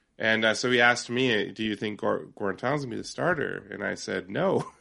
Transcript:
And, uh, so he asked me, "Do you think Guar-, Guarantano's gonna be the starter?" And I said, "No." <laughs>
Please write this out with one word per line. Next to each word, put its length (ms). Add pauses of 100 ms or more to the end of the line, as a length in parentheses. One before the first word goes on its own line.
(180)
And, 260
uh, 120
so 140
he 120
asked 280
me, 420
"Do 120
you 140
think 240
Guar-, 320
Guarantano's 500
gonna 120
be 20
the 80
starter?" 640
And 120
I 100
said, 380
"No." 380
<laughs> 120